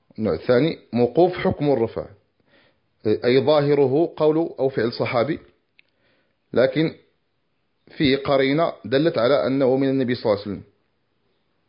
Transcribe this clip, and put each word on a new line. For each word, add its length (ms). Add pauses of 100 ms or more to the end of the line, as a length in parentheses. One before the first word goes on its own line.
(180)
النوع 160
الثاني 440 (140)
موقوف 400
حكم 400
الرفع، 340 (1000)
أي 340
ظاهره 760
قول 200
أو 320
فعل 240
صحابي، 460 (1120)
لكن 440 (1000)
فيه 200
قرينة 560 (120)
دلت 340
على 280
أنه 300
من 120
النبي 260
صلى 100
الله 180
عليه 100
وسلم، 100 (1080)